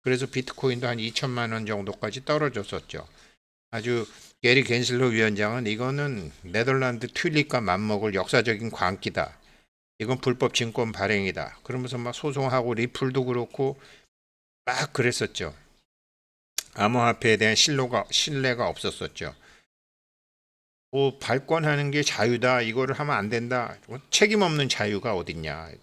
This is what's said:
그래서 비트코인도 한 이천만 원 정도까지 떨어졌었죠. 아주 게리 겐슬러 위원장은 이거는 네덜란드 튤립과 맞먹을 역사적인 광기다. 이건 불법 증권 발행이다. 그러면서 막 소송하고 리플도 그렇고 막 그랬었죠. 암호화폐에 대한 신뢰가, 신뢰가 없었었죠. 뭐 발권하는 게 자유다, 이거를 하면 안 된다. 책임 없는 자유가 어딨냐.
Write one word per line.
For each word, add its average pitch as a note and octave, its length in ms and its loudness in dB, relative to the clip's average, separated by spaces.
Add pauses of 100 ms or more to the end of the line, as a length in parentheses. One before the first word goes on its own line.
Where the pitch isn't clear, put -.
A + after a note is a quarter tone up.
그래서 C3 260 0
비트코인도 B2+ 600 -2
한 A#2 120 -2
이천만 A#2 520 -2
원 A2 140 -4
정도까지 G#2 600 -4
떨어졌었죠. A#2+ 840 -2 (640)
아주 A#2 360 -2 (340)
게리 B2+ 220 8
겐슬러 B2 440 2
위원장은 A2 600 2
이거는 B2 640 -4 (120)
네덜란드 A#2+ 640 0
튤립과 D3 540 0
맞먹을 G#2 540 0
역사적인 A2 560 0
광기다. F2+ 680 -2 (600)
이건 A#2+ 200 -2
불법 B2+ 360 0
증권 A2+ 360 0
발행이다. G2 720 -2
그러면서 B2 380 -6
막 A#2+ 160 -8
소송하고 C3 580 0
리플도 B2+ 520 0
그렇고 B2+ 540 -2 (840)
막 C3 280 -2
그랬었죠. A2+ 640 -2 (1200)
암호화폐에 A2+ 640 4
대한 G#2+ 180 4
신뢰가, B2 540 2
신뢰가 C3 580 0
없었었죠. - 680 -6 (1500)
뭐 C3+ 300 0
발권하는 C#3+ 720 0
게 D3 100 2
자유다, A#2+ 640 2
이거를 B2+ 360 -2
하면 D3 160 0
안 G#2 140 -2
된다. A#2+ 480 -2 (320)
책임 G#3+ 320 4
없는 D3+ 280 2
자유가 G#2 460 0
어딨냐. D#2+ 540 -6 (140)